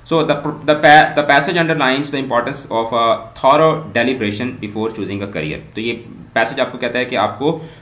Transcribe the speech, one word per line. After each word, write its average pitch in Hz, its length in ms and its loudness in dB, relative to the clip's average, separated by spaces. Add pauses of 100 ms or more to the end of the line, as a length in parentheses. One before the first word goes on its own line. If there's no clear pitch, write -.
So - 60 -6
the, 160 200 2 (140)
the 151 300 0 (100)
pa-, 151 200 10 (140)
the 147 100 -2
passage 151 280 2
underlines 147 480 0
the 143 140 -4
importance 127 520 -4
of 113 220 -2
a 113 220 2 (300)
thorough 151 520 4
deliberation 117 520 -2 (100)
before 107 280 -6
choosing 101 300 -6
a 101 160 -8
career। 78 420 -8
तो 104 60 -8
ये 117 120 -4 (420)
पैसेज 113 240 0
आपको 127 180 -2
कहता 120 220 -4
है 127 60 0
कि 123 100 -6
आपको, 123 360 0 (300)